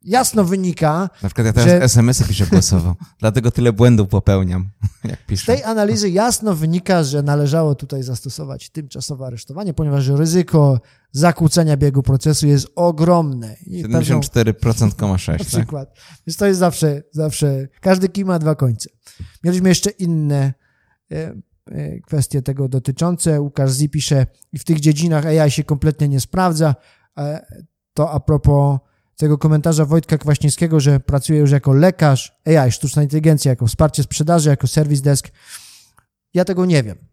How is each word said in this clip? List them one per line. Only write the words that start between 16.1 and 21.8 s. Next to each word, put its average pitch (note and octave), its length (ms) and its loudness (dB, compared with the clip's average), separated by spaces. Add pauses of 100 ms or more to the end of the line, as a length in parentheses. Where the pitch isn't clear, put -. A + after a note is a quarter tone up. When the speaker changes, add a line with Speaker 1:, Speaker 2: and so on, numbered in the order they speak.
Speaker 1:
Więc D#3+ 100 -10
to G3+ 100 0
jest F#3+ 140 2
zawsze, D#3 420 0 (100)
zawsze, C#3 560 -2 (120)
każdy F#3+ 280 2
kij G3 160 -4
ma F#3 140 -2
dwa D#3 160 0
końce. B2 360 -4 (540)
Mieliśmy F#3 240 2
jeszcze F#3 220 2
inne, D3+ 640 -2 (600)
e, D#3+ 220 -10 (360)
e, D3 300 -10